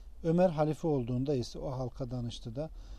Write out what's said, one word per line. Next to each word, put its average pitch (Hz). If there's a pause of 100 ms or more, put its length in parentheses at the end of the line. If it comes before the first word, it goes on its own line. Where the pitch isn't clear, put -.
(240)
Ömer 175
halife 151
olduğunda 131
ise 120
o 147
halka 127
danıştı 117
da 156 (280)